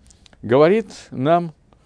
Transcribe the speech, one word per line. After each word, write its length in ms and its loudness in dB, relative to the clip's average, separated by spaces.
Говорит 500 2
нам, 420 -4